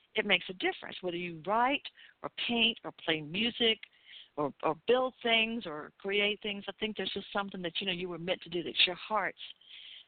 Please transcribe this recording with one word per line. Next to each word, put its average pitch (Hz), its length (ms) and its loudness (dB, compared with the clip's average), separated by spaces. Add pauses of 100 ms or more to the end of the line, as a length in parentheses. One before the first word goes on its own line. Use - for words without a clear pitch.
(140)
it 220 100 2
makes - 240 4
a 190 60 -8
difference. 339 480 -2
Whether 180 140 -2
you 170 300 -4
write 240 360 4 (400)
or 151 80 -6 (180)
paint 233 360 4
or 160 80 -8 (120)
play 160 160 2
music – 220 580 2 (580)
or, 143 260 0
or 165 140 2 (100)
build 254 360 4
things 226 440 2
or 151 320 -8
create 202 440 2
things, 202 260 -4
I 196 120 -6
think 220 160 -2
there's 190 160 -4
just 196 200 -6
something 196 300 -4
that, 165 180 -4
you 202 60 -4
know, 190 60 2
you 175 160 -2
were 175 100 -6
meant 175 240 -2
to - 60 -12
do 170 140 -2
that's - 240 2
your 180 100 0
heart's, 196 400 -2 (720)